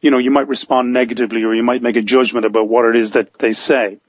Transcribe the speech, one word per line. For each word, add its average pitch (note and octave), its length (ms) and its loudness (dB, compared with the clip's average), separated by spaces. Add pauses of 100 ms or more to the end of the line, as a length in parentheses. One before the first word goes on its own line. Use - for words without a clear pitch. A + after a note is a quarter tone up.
you D3 100 2
know, C3 80 2
you B2+ 120 0
might C#3 180 2
respond B2+ 440 -2
negatively A2+ 520 -2
or A2 100 0
you A2+ 80 0
might B2 180 0
make A#2+ 160 -2
a A2+ 60 0
judgment A#2 420 0
about G#2+ 240 0
what A#2 160 2
it A2+ 120 2
is A2 160 0
that - 260 -2
they A2+ 140 0
say. A2 460 -2 (100)